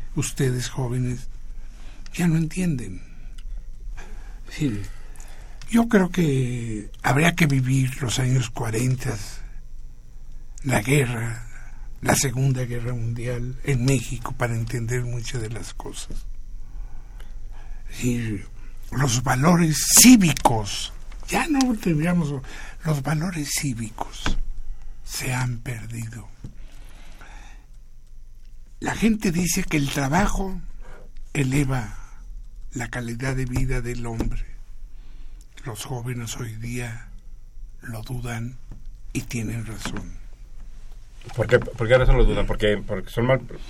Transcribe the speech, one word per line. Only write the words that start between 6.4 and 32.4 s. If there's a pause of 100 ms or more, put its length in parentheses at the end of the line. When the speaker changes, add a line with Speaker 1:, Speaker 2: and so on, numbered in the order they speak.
Speaker 1:
habría
que
vivir
los
años
cuarenta, (1500)
la
guerra, (560)
la
Segunda
Guerra
Mundial
en
México,
para
entender
muchas
de
las
cosas. (1600)
Sí, (500)
los
valores (200)
cívicos, (340)
ya
no
tendríamos, (500)
los
valores
cívicos (680)
se
han
perdido. (2500)
La
gente
dice
que
el
trabajo (720)
eleva (760)